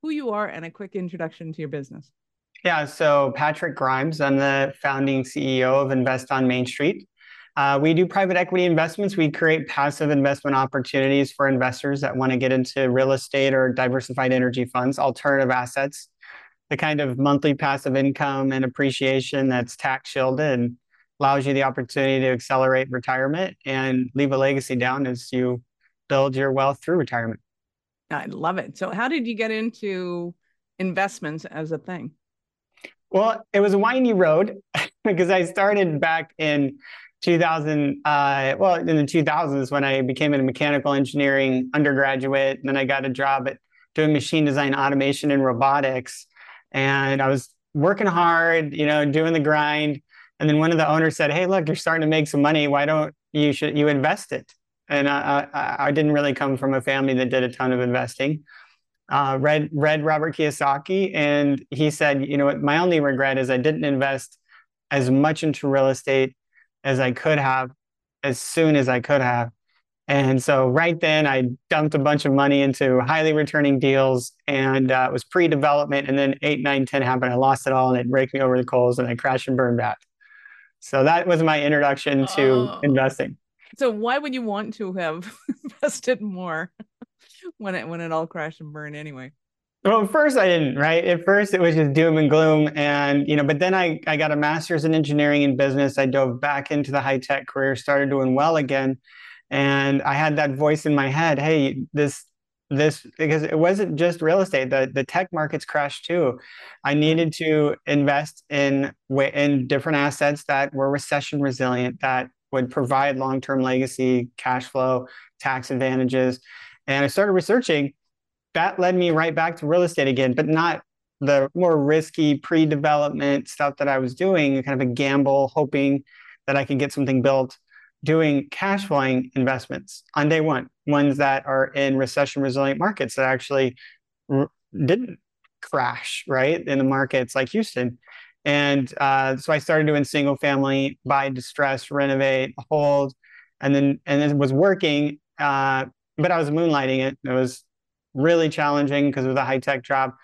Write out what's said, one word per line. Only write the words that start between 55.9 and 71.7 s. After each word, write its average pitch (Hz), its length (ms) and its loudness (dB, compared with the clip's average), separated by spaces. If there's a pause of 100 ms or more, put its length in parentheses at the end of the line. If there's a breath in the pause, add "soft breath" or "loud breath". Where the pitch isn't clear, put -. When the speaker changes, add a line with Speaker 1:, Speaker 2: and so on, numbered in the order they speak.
Speaker 2:
didn't 151 200 2
really 143 220 2
come 135 240 -2
from 135 160 -2
a 131 80 0
family 135 320 0
that 127 160 0
did 131 140 0
a 123 60 -2
ton 127 220 -4
of 123 80 0
investing. 127 640 -2 (680 loud breath)
Uh, 139 300 0
read, 151 320 0
read 151 320 0
Robert 156 320 0
Kiyosaki, 151 800 -2
and 147 560 0
he 147 220 0
said, 143 360 0
"You 143 100 -4
know 143 80 2
what, 143 160 0
my 147 180 0
only 175 200 2
regret 135 380 0
is 131 120 0
I 131 60 2
didn't 151 300 0
invest 135 520 -2 (540 soft breath)
as 135 180 0
much 147 340 2
into 147 260 -2
real 135 180 4
estate 131 480 0 (480 soft breath)
as 135 160 0
I 127 120 2
could 151 280 0
have, 131 320 -2 (520)
as 135 140 -2
soon 160 380 2
as 131 140 2
I 123 100 0
could 139 220 0
have." 120 280 0 (600)
And 135 340 2
so 131 240 4
right 160 320 2
then 156 260 2
I 135 180 2 (260)
dumped 156 260 0